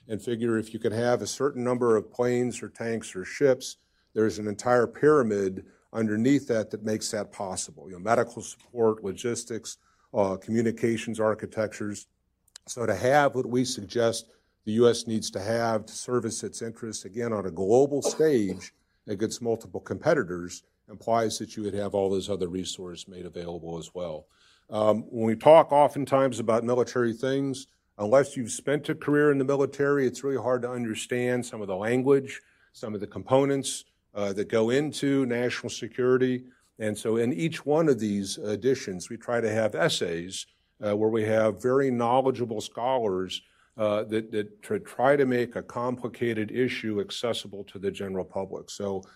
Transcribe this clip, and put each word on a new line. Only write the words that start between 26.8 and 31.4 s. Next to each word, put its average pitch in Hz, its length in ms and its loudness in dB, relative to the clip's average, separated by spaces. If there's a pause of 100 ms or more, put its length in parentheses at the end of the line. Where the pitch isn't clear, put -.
things, 135 540 -4 (320)
unless 110 380 2
you've 113 160 -6
spent 143 360 -4
a 156 60 -2
career 147 360 4
in 143 60 2
the 139 80 0
military, 139 600 2
it's 120 180 -4
really 135 160 -2
hard 120 220 0
to 120 80 -4
understand 123 760 -2